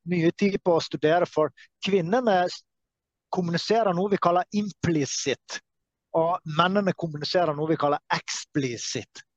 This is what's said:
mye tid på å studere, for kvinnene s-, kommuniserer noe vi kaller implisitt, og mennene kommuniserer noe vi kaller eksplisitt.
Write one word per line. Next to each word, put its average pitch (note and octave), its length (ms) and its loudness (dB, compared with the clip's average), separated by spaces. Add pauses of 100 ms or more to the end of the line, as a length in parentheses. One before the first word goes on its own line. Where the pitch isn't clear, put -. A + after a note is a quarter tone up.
mye E3+ 260 2
tid G3 320 0
på E3+ 140 4
å C#3+ 40 2
studere, D#3+ 460 2
for D3+ 240 0 (340)
kvinnene F#3+ 600 2
s-, - 180 -8 (680)
kommuniserer F#3 600 0
noe F#3+ 160 0
vi G3 80 2
kaller F3 260 2 (100)
implisitt, E3 1080 -2 (540)
og E3 300 0
mennene F3+ 500 0
kommuniserer D#3 600 -2
noe D3+ 120 -2
vi D#3+ 100 2
kaller D3 220 0 (120)
eksplisitt. - 1120 -6 (160)